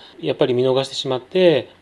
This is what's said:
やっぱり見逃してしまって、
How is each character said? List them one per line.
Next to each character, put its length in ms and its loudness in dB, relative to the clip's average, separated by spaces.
や 140 -4
っ 40 -18
ぱ 100 2
り 80 0
見 80 0
逃 200 2
し 60 -12
て 60 -14
し 120 -8
ま 100 -4
っ 40 -10
て、 480 2